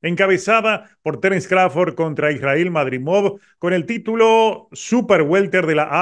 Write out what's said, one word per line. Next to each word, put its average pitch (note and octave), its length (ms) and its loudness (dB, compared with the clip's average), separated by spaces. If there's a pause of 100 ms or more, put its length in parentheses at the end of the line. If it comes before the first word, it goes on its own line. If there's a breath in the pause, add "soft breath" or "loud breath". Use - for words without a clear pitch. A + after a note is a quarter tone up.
encabezada G3 880 0 (100)
por D3 200 -6
Terence F#3+ 280 -2
Crawford F3+ 460 2
contra D3+ 380 -2
Israel D3 380 -2
Madrimov, D#3+ 720 -2 (180 loud breath)
con F3 140 -2
el F3+ 140 -2
título A3+ 840 0
Super G#3 500 2
Welter F#3 420 0
de D#3 120 0
la D3+ 120 0 (140)